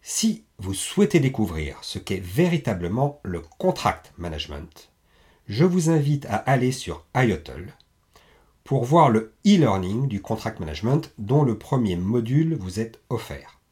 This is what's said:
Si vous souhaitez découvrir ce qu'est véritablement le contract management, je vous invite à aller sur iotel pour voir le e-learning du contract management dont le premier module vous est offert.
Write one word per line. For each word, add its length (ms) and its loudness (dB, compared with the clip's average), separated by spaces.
Si 420 -2
vous 160 -6
souhaitez 460 2
découvrir 640 -2
ce 160 -10
qu'est 200 -6
véritablement 1000 -2
le 200 -8
contract 580 -2
management, 720 -10
je 160 0
vous 280 2
invite 340 0
à 120 -4
aller 340 2
sur 340 -8
iotel 600 -2
pour 220 0
voir 240 6
le 260 2
e-learning 640 4
du 120 -4
contract 400 -6
management 600 -2
dont 240 2
le 160 0
premier 360 0
module 600 0
vous 240 -8
est 200 -6
offert. 500 -10